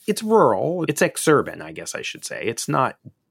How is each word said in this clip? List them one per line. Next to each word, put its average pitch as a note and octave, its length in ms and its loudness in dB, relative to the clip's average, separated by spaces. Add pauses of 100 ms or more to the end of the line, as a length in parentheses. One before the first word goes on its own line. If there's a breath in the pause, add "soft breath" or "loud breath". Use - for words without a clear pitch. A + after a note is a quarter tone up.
it's G#3 160 -2
rural, E3 680 4
it's D3+ 120 0
exurban, D3 640 2
I D#2 100 -14
guess E2 220 -12
I - 80 -8
should - 220 -12
say. - 200 -10
It's - 240 -6
not C3+ 300 -2 (320)